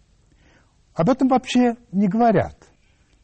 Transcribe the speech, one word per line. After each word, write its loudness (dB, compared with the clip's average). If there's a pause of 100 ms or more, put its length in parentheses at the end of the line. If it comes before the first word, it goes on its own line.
(960)
Об 0
этом 0
вообще 0 (160)
не 0
говорят, 0 (680)